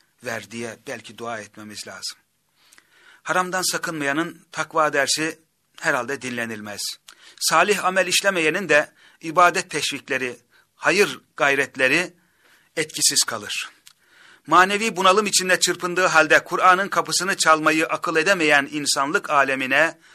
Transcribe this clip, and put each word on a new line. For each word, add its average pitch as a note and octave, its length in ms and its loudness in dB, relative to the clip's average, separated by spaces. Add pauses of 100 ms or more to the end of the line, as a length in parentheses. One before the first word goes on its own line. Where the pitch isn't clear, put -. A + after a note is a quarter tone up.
(240)
ver A2+ 280 -10
diye A#2 260 -12 (100)
belki A#2 300 -14
dua A#2 220 -10
etmemiz G#2 480 -16
lazım. G2 300 -14 (1040)
Haramdan F3+ 480 -2
sakınmayanın D#3+ 800 -6
takva D#3 420 -2
dersi D3+ 460 -2 (420)
herhalde C3+ 400 -2
dinlenilmez. A2+ 600 -8 (580)
Salih F3 460 2
amel F#3 220 0
işlemeyenin F3 640 0
de D3+ 220 4 (300)
ibadet E3+ 480 2
teşvikleri, C3 680 -6 (380)
hayır D#3 440 0 (180)
gayretleri C#3 760 0 (600)
etkisiz D3+ 480 -2
kalır. - 460 -8 (800)
Manevi F#3+ 480 4
bunalım F#3+ 300 4
içinde F#3 340 0
çırpındığı F3+ 460 0
halde D#3 380 4
Kur'an'ın F#3 440 2
kapısını F3+ 500 -2
çalmayı D#3 500 2
akıl D#3+ 280 -4
edemeyen D#3+ 560 2
insanlık D3 580 -2
alemine C#3 680 2 (160)